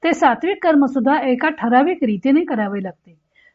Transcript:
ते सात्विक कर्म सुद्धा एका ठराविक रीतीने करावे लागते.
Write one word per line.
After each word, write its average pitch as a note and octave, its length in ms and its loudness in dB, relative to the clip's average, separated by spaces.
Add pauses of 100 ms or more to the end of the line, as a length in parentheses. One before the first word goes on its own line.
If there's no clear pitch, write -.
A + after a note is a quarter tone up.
ते E4 80 0
सात्विक D#4 520 0
कर्म D4+ 200 4
सुद्धा C4 360 0
एका C4+ 280 -2
ठराविक D4 540 0
रीतीने C4 380 0
करावे G#3+ 420 -4
लागते. F3+ 360 -16 (360)